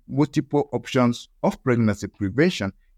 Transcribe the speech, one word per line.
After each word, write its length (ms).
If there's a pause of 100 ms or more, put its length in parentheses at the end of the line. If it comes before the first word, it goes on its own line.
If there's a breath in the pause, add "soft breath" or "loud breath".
multiple 680
options 540 (140)
of 220
pregnancy 420
prevention 680 (260)